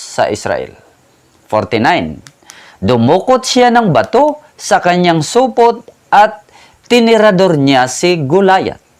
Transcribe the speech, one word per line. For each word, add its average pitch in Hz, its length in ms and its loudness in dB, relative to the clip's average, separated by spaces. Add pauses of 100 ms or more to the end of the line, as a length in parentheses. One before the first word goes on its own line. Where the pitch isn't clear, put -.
(160)
sa 117 120 -2
Israel." 78 480 -8 (720)
Forty-nine, 107 720 -2 (640)
dumukot 151 640 0
siya 247 240 2
ng 220 240 0
bato 269 480 0 (160)
sa - 240 -2
kanyang 175 400 0
supot 233 640 0 (240)
at 208 320 2 (480)
tinirador 214 640 2
niya 135 320 0
si 170 400 -4
Goliath. 185 560 0 (160)